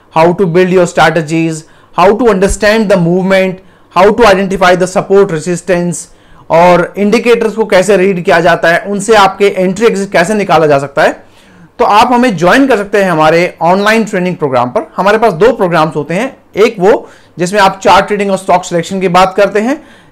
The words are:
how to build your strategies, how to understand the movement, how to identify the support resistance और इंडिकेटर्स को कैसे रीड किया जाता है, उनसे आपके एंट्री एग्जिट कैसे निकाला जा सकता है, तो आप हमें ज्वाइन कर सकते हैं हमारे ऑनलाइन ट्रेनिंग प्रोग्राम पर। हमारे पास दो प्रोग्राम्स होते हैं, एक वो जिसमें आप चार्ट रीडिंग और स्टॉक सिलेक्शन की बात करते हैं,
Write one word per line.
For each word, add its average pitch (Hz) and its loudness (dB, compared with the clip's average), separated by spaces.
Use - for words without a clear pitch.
how 160 2
to 196 -2
build 180 0
your 180 2
strategies, 165 -2
how 180 2
to 240 0
understand 202 0
the 190 2
movement, 185 -2
how 180 4
to 226 2
identify 190 2
the 180 -2
support 196 0
resistance 175 -4
और 175 4
इंडिकेटर्स 220 0
को 220 -2
कैसे 190 2
रीड 185 -2
किया 175 2
जाता 170 0
है, 165 2
उनसे 202 -2
आपके 196 2
एंट्री 190 -2
एग्जिट 196 -2
कैसे 175 0
निकाला 170 0
जा 147 2
सकता 139 -4
है, 226 0
तो 247 0
आप 233 2
हमें 240 0
ज्वाइन 196 2
कर 247 0
सकते 202 -2
हैं 190 0
हमारे 165 0
ऑनलाइन 202 0
ट्रेनिंग 180 -4
प्रोग्राम 127 -2
पर। - -4
हमारे 202 0
पास 220 0
दो 196 2
प्रोग्राम्स 170 -2
होते 151 -6
हैं, 220 -6
एक 214 0
वो 190 0
जिसमें 180 -2
आप 196 0
चार्ट 196 2
रीडिंग 202 -4
और 190 -2
स्टॉक - -2
सिलेक्शन 175 -6
की 185 -2
बात 185 0
करते 202 0
हैं, 254 -2